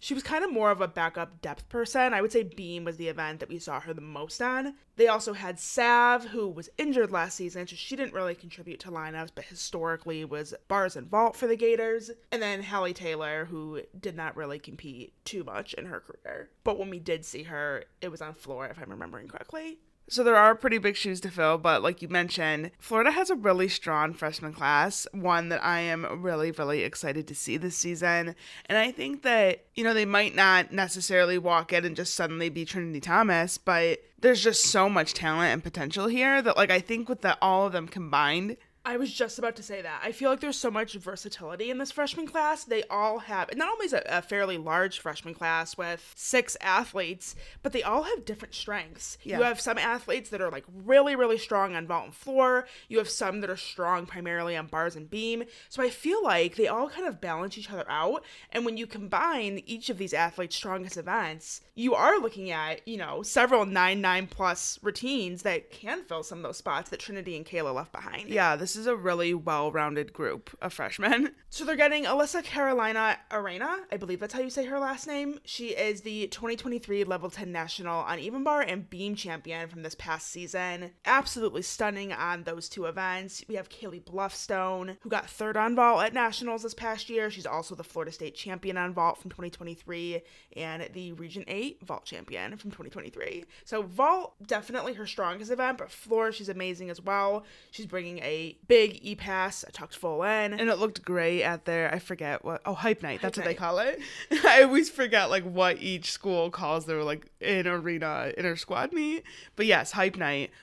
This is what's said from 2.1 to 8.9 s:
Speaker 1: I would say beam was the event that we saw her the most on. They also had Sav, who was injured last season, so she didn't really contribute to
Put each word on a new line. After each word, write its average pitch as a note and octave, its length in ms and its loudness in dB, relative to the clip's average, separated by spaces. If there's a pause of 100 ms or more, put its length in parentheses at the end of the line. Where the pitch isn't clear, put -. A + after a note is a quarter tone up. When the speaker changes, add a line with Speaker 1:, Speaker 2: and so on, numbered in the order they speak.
Speaker 1:
I G3+ 100 2
would A3 100 0
say A3+ 100 4
beam F3 420 -8
was E3 120 -6
the E3 100 -6
event D#3 320 -4
that - 100 -8
we E3+ 120 -10
saw D3 180 -6
her D#3+ 160 -8
the D#3 60 -10
most D3+ 420 -10
on. C4 320 -2 (220)
They A#3 100 8
also G#3+ 260 2
had F#3+ 280 -8
Sav, A#3+ 640 4
who G#3+ 240 -4
was E3 280 -10
injured B3+ 360 2
last E3+ 240 -2
season, F3+ 320 -8
so F3 80 -16
she - 180 -10
didn't C4 200 -6
really F3+ 200 -2
contribute F3 460 -16
to F3+ 100 -14